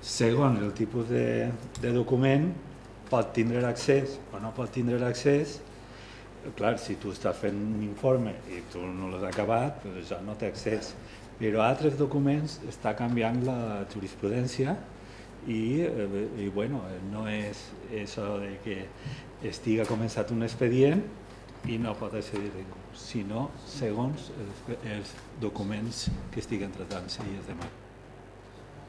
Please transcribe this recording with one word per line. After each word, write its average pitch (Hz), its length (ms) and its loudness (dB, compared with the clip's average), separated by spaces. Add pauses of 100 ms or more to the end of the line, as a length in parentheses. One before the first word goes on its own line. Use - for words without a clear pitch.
segons 120 560 6
el 101 160 0
tipus 117 320 0
de, 120 400 2 (320)
de 120 160 2
document, 135 540 6 (580)
pot 117 240 4
tindre 120 320 4
accés 135 540 4 (180)
o 98 80 -6
no 110 80 -4
pot 120 240 -4
tindre 120 320 2
accés. 143 540 4 (1000)
Clar, 110 140 4 (100)
si 101 160 -2
tu 98 160 -4
estàs - 240 0
fent 101 160 0
un 107 320 0
informe 117 480 4 (160)
i 90 80 -6 (140)
tu 87 100 -6
no 92 300 -4
l'has 92 180 -2
acabat, 113 560 2
doncs 90 240 -8
ja 87 160 -4
no 104 80 -6
té 104 160 -2
accés. - 400 -2 (480)
Però 110 240 4
altres 135 320 6
documents 147 720 4
està - 320 -2
canviant 120 480 2
la 127 100 0 (380)
jurisprudència 123 800 0 (720)
i, 120 400 2
eh, 101 400 0 (160)
i, 101 80 0
bueno, 110 320 0 (320)
no 107 160 -2
és 104 320 -4 (320)
això 101 480 -2
de 98 140 -6 (100)
que 95 140 -2 (680)
estiga 110 400 2
començat 113 480 0
un 113 80 2
expedient 131 640 6 (560)
i 113 160 0
no 113 160 0
pot 104 160 -6
accedir 101 400 -4
ningú, 92 280 -10 (120)
sinó 104 540 -4 (180)
segons 131 640 -2 (100)
els, 104 480 -8
els 104 280 -6 (280)
documents 107 680 -2 (240)
que 110 80 -4
estiguen 98 340 -4
tratant-se 95 480 -6
i 98 160 -4
es 92 80 -12
demanen. 87 240 -8 (1160)